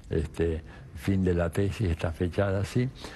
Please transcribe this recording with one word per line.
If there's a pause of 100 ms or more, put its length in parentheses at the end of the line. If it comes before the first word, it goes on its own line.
(100)
este, (320)
fin
de
la
tesis,
está
fechada
así. (280)